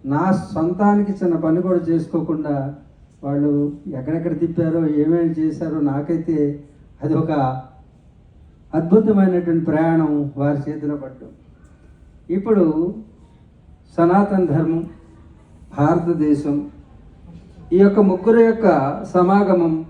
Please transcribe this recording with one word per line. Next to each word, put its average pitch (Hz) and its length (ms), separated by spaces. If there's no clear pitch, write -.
నా 151 100
సొంతానికి 196 680
చిన్న 175 140
పని 165 200
కూడా 175 140
చేసుకోకుండా, 151 640
వాళ్ళు 143 280
ఎక్కడెక్కడ 160 440
తిప్పారో, 165 400
ఏమేమి 165 380
చేశారో, 156 380
నాకైతే 160 460
అది 156 200
ఒక 160 100
అద్భుతమైనటువంటి 180 920
ప్రయాణం 160 400
వారి 143 240
చేతిలో 147 380
పడ్డం. 110 280
ఇప్పుడు 196 280
సనాతన 190 480
ధర్మం, 165 280
భారతదేశం, 151 800
ఈ - 40
యొక్క 202 200
ముగ్గురు 220 380
యొక్క 220 180
సమాగమం 180 600